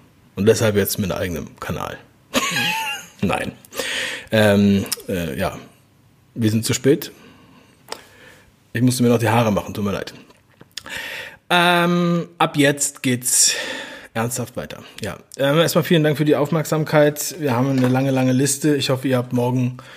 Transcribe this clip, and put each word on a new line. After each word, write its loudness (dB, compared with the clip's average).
Und 0
deshalb 4
jetzt 0
mit -2
eigenem -6
Kanal. -8
<laughs> -2
Nein. -4
Ähm, 4
äh, -4
ja. -4
Wir 0
sind 0
zu -2
spät. 0
Ich -4
musste 2
mir 4
noch 4
die 0
Haare 2
machen, -2
tut -6
mir -2
leid. -6
Ähm, 2
ab 0
jetzt 0
geht's 0
ernsthaft -6
weiter. -12
Ja. -8
Ähm, 2
erstmal 2
vielen 4
Dank 2
für 2
die 4
Aufmerksamkeit. 2
Wir -2
haben 2
eine 2
lange, 2
lange 2
Liste. 2
Ich 0
hoffe, -2
ihr 0
habt -2
morgen 0